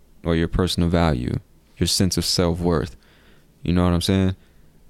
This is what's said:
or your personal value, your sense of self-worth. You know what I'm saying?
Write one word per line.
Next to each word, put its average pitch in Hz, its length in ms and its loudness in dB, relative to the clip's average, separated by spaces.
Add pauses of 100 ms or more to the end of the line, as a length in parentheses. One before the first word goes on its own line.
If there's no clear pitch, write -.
(220)
or 85 140 0
your 82 120 0
personal 87 420 0
value, 80 480 0 (400)
your 87 80 0
sense 90 320 0
of 85 80 -2
self-worth. 85 680 -2 (680)
You - 100 -2
know 90 120 2
what 87 100 2
I'm 87 80 0
saying? 95 340 0 (540)